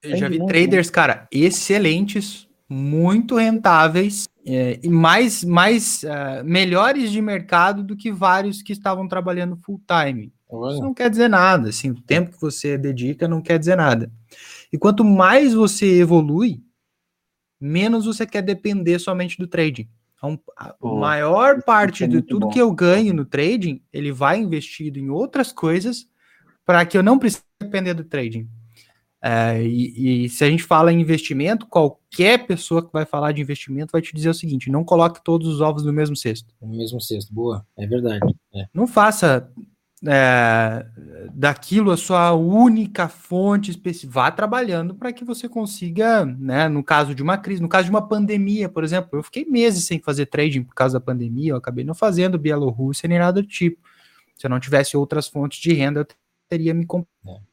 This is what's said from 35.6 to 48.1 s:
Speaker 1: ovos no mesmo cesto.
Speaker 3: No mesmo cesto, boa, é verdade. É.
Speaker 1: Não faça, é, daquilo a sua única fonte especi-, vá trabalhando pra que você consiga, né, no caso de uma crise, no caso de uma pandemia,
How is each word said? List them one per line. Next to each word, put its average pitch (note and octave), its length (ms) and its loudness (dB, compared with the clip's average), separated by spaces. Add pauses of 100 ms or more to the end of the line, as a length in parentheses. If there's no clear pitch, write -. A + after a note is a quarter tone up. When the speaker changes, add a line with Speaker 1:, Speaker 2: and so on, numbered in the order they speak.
Speaker 1:
ovos D3+ 240 0
no D3 80 -2
mesmo D3 220 0
cesto. A2+ 460 -8
Speaker 3:
No A2+ 160 -12
mesmo A2+ 220 -8
cesto, G#2 340 -8
boa, A2 320 -6 (120)
é G#2 100 -8
verdade. A#2 320 -2 (340)
É. G2 200 -10
Speaker 1:
Não G3+ 120 0
faça, G#3 640 2 (560)
é, A#2+ 800 2 (480)
daquilo F#3 580 0
a E3+ 40 4
sua F3 380 2
única G3+ 760 2
fonte G3+ 640 -2
especi-, E3+ 340 -10
vá C3 240 0
trabalhando F#3+ 640 -4
pra A#3+ 200 -10
que A#3+ 100 -16
você A#3+ 240 -10
consiga, G#3+ 800 -2
né, C3 420 -2
no D3 160 -2
caso D3 320 0
de C3+ 80 -8
uma F3+ 140 -2
crise, G3 240 -6
no E3+ 80 -4
caso F#3 160 2
de F3 60 -4
uma G#3 140 0
pandemia, G#3 640 -2